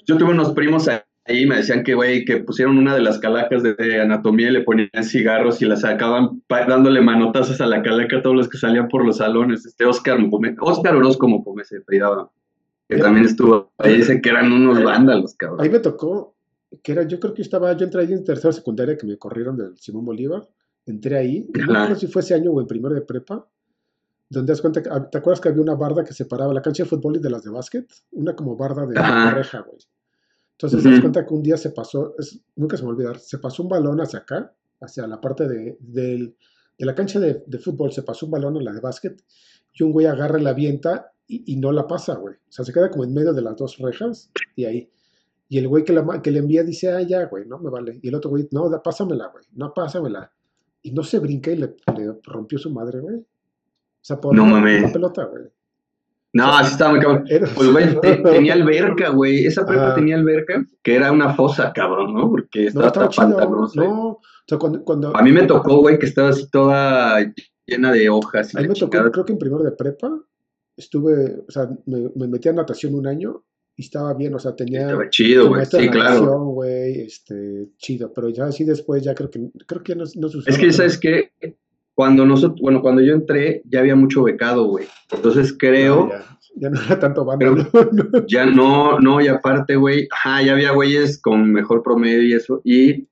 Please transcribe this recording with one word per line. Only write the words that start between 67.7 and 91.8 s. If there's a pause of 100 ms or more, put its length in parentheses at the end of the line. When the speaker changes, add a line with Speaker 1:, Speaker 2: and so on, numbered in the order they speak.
Speaker 1:
de
hojas
y
Speaker 2:
A
mí
Speaker 1:
la
Speaker 2:
me
tocó,
Speaker 1:
chingada.
Speaker 2:
creo
que
en
primero
de
prepa, (640)
estuve,
o
sea, (160)
me,
me
metí
a
natación
un
año (320)
y
estaba
bien,
o
sea,
tenía
Speaker 1:
Estaba
chido,
Speaker 2:
su
Speaker 1:
güey.
Speaker 2:
maestra
de
Speaker 1:
Sí,
claro. (120)
Speaker 2:
natación,
güey,
este,
chido,
pero
ya
así
después
ya
creo
que, (160)
creo
que
ya
no,
no
se
Speaker 1:
Es
Speaker 2:
usaba,
Speaker 1:
que,
Speaker 2:
güey.
Speaker 1:
¿sabes
qué? (600)
Cuando
nosot-,
bueno,
cuando
yo
entré,
ya
había
mucho
becado,
güey. (260)
Entonces
creo
Speaker 2:
Ah, (180)
ya,
ya
no
era
tanto (120)
Speaker 1:
creo
Speaker 2:
vándalo,
<laughs>
¿no?
Speaker 1:
ya
no,
no,
y
aparte,
güey,
ajá,
ya
había
güeyes
con
mejor